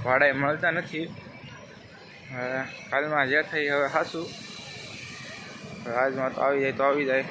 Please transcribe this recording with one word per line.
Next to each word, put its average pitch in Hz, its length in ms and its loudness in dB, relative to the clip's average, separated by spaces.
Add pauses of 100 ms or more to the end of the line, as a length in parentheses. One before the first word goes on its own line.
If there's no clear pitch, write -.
ભાડાએ 135 280 6
મળતા 151 380 2
નથી. 165 360 -4 (1300)
હવે 127 280 -4 (300)
કાલમાં 143 380 4
જે 151 140 4
થઈ 147 260 -2
હવે 143 180 4
હાસું. 139 400 0 (1600)
હવે 117 120 -4
આજમાં 131 380 2
તો - 60 -4
આવી 139 200 4
જાય 135 120 2
તો 135 120 0
આવી 139 220 4
જાય 131 240 4